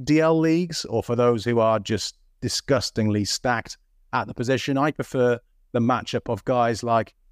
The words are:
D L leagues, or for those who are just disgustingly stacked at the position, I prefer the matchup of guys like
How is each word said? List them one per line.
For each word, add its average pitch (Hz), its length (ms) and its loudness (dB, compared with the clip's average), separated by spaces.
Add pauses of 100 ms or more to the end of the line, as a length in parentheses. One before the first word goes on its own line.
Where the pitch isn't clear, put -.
D 151 160 4
L 160 180 4
leagues, 165 460 0
or 110 180 -2
for 120 140 -4
those 120 280 2
who 120 140 0
are 110 220 4
just 104 360 -4 (240)
disgustingly 107 840 -2
stacked - 520 -4 (360)
at 117 160 -2
the 113 60 -12
position, 131 440 -2
I 147 140 0
prefer 123 460 0 (340)
the 123 80 0
matchup 117 520 -2
of 104 120 -6
guys 117 380 0
like 117 320 0 (180)